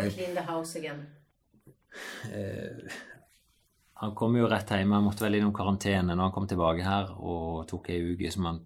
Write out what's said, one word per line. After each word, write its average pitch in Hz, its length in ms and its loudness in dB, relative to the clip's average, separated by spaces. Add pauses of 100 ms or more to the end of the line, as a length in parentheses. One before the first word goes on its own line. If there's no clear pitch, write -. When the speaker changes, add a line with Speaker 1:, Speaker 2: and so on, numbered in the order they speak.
Speaker 1:
jeg 202 80 2
Speaker 2:
clean 180 260 -4
the 170 80 -4
house 165 320 -4
again? 147 240 -8 (1300)
Speaker 1:
Eh, - 560 -6 (1080)
han 107 180 -6
kom 117 220 2
jo 117 100 6
rett 107 240 2
hjem, 101 220 4
han 104 140 6
måtte 104 180 0
vel 104 160 4
innom 104 160 4
karantene 98 580 2
når 92 140 4
han 92 60 -2
kom 98 120 -2
tilbake 87 380 2
her, 98 320 0
og 82 500 -4
tok - 240 -8
en 87 220 -2
uke 87 200 -2
som 92 120 -2
han 82 200 -2